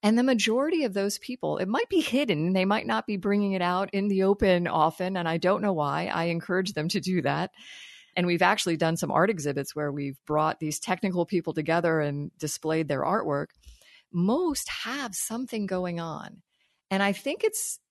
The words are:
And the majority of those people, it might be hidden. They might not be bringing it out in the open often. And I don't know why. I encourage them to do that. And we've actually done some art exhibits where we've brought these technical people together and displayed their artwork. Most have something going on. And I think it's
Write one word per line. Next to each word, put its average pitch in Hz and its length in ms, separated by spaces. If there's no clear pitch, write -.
And 220 160
the 247 60
majority 262 600
of 208 100
those 196 260
people, 160 400
it 185 80
might 285 200
be 359 140
hidden. 202 500
They 185 140
might 208 220
not 220 180
be 214 100
bringing 202 380
it 185 80
out 180 320
in 196 140
the 190 160
open 190 440
often. 165 480
And 170 140
I 165 80
don't - 240
know 208 100
why. 151 360
I 165 180
encourage 180 480
them 156 160
to 208 100
do 180 220
that. 147 300
And 180 100
we've 175 140
actually 185 340
done 165 220
some 151 140
art 160 180
exhibits 143 460
where 147 160
we've 143 340
brought 151 340
these 151 200
technical 180 480
people 170 260
together 160 480
and 147 360
displayed 156 500
their 135 160
artwork. 156 440
Most 262 540
have 240 460
something 233 500
going 185 340
on. - 440
And 190 100
I 196 120
think 277 300
it's - 360